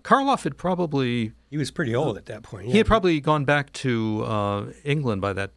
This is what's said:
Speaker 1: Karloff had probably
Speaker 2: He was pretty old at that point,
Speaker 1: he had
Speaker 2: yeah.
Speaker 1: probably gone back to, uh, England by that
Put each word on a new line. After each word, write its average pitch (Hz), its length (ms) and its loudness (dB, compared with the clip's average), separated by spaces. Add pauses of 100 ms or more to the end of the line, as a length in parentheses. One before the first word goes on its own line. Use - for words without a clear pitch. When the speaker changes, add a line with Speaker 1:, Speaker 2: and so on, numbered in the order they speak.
Speaker 1:
Karloff 269 400 2
had 147 140 -4
probably 139 760 -2 (180)
Speaker 2:
He 143 80 -8
was 135 140 -2
pretty 120 240 -2
old 127 220 0
at - 80 -16
that 110 180 -14
point, 98 220 -14
Speaker 1:
he 120 60 -6
had 214 140 6
Speaker 2:
yeah. - 40 -4
Speaker 1:
probably 185 320 4
gone 151 240 0
back 143 280 0
to, 110 520 0
uh, 104 400 -2 (180)
England 139 380 -2
by 101 120 0
that 98 240 -6